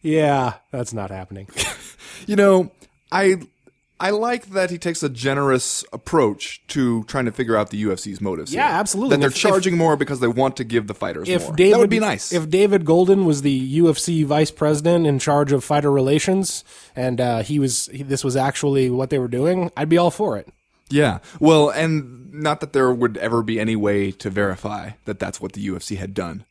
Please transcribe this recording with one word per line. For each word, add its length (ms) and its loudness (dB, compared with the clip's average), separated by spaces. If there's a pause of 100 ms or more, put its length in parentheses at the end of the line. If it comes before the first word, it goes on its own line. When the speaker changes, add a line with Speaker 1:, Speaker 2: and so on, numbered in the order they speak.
Speaker 1:
Yeah, 520 2 (160)
that's 220 -8
not 180 -8
happening. 420 -14
<laughs> 60 -12 (680)
Speaker 2:
You 100 0
know, 360 6 (400)
I, 240 4 (640)
I 80 -2
like 380 -2
that 240 -2
he 80 -6
takes 240 -6
a 80 -2
generous 840 0
approach 760 -2
to 360 0
trying 220 -4
to 60 -4
figure 220 -2
out 140 2
the 80 -10
U 160 -2
F 60 -4
C's 200 -12
motives 320 -6
Speaker 1:
Yeah, 180 0
Speaker 2:
here. 120 0
Speaker 1:
absolutely. 340 0
Speaker 2:
That 60 2
they're 80 2
Speaker 1:
If, 80 -4
if, 60 -4
Speaker 2:
charging 340 2
more 220 4
because 220 -4
they 60 2
want 300 0
to 80 -6
give 220 -2
the 80 -10
fighters 340 -6
Speaker 1:
if 140 0
Speaker 2:
more. 120 -8
Speaker 1:
David, 200 6
Speaker 2:
That 60 4
would 100 6
be 100 2
nice. 320 -4
Speaker 1:
if 160 -2
David 380 2
Golden 400 4
was 160 2
the 100 2
U 380 2
F 80 0
C 240 0
vice 280 2
president 560 2
in 120 2
charge 340 2
of 100 0
fighter 300 0
relations, 720 0 (320)
and, 240 -4
uh, 220 0
he 160 -4
was, 340 -2
he, 100 -12
this 220 -6
was 120 -2
actually 520 0
what 220 -2
they 80 -2
were 100 -4
doing, 480 -2
I'd 140 -2
be 80 6
all 120 4
for 280 -4
it. 100 -14 (400)
Speaker 2:
Yeah. 300 2 (200)
Well, 300 6
and 640 -4
not 280 -4
that 120 -10
there 180 4
would 280 0
ever 240 0
be 180 -2
any 160 0
way 360 0
to 180 -8
verify 600 -4 (120)
that 140 -10
that's 240 -8
what 100 -10
the 80 -12
U 160 -6
F 60 -10
C 140 -10
had 180 -10
done. 360 -8